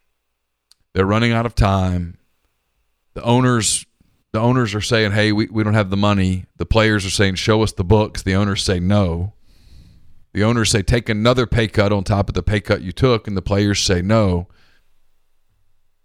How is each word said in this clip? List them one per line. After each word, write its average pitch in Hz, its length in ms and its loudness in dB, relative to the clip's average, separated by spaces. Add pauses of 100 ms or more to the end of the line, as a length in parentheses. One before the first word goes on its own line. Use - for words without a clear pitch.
(920)
They're 95 120 0
running 110 260 0
out 117 140 -2
of 117 100 -6
time. 92 600 0 (960)
The - 100 -14
owners, 120 600 2 (480)
the 110 80 0
owners 120 340 0
are 104 60 -2
saying, 110 320 0
"Hey, 107 180 2
we, 107 160 0
we 107 160 -4
don't 104 100 0
have 104 160 2
the 98 60 -2
money." 95 520 0 (100)
The - 80 -6
players 107 400 2
are 95 60 -6
saying, 98 240 0
"Show 110 260 0
us 104 100 0
the 92 140 -6
books." 107 380 0
The 95 120 0
owners 98 280 0
say, 92 180 -2
"No." 92 520 0 (1000)
The 98 100 -2
owners 113 260 0
say, 107 120 0
"Take 117 260 -2
another 120 400 0
pay 117 220 0
cut 104 240 2
on 98 100 -2
top 101 240 0
of - 80 -6
the 90 80 -6
pay 107 160 0
cut 98 220 -2
you 90 100 -8
took," 123 340 0
and 101 120 -6
the 90 40 -4
players 101 380 0
say, 90 220 0
"No." 95 480 0 (1600)